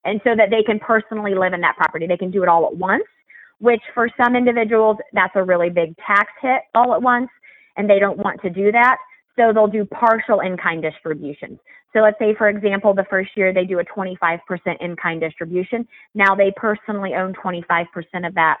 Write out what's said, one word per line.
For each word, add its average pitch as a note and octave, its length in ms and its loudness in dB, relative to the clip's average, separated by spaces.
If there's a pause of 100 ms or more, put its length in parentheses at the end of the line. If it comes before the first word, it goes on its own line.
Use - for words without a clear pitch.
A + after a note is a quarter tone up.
And G#3 220 -4
so A#3 100 2
that G#3+ 140 4
they A3 140 2
can G#3+ 160 0
personally G#3+ 540 -2
live F#3 200 0
in F3 80 -6
that - 160 -2
property. E3 300 -2
They F3 100 0
can F#3 140 -6
do F#3+ 120 0
it F3 60 2
all E3+ 180 4
at - 80 -6
once, G3 300 -2 (540)
which A3+ 200 2 (140)
for A#3 160 0 (120)
some B3 140 4
individuals, A3+ 640 2 (160)
that's F#3+ 220 0
a F#3+ 80 2
really F3 260 0
big E3+ 260 -2 (100)
tax G#3 240 2 (120)
hit C4 220 0 (100)
all A#3+ 200 4
at - 80 0
once, B3 280 0 (480)
and G#3 120 -2
they G3 100 6
don't G3+ 180 0
want G3+ 240 -4
to F#3 80 -4
do G3 240 0
that. B3 240 4 (400)
So A3+ 160 4
they'll G#3+ 140 4
do G#3 180 -2
partial A3+ 560 0
in-kind F3 400 -4
distributions. D3+ 760 -8 (340)
So A3 60 2
let's G#3+ 200 4
say, G#3+ 160 2
for G#3+ 140 2
example, G3+ 440 0
the F#3+ 160 0
first F#3+ 280 -2
year F#3 160 0
they F#3 100 2
do F#3 160 -2
a F3 60 -4
twenty-five F#3 600 -4
percent F3 360 -6
in-kind E3 400 -6
distribution. F3+ 680 -6 (260)
Now G3 220 4
they G3 220 2
personally G#3 580 -4
own F#3 180 -4
twenty-five F3 600 -4
percent F3 320 -10
of E3+ 100 -8
that D#3+ 240 2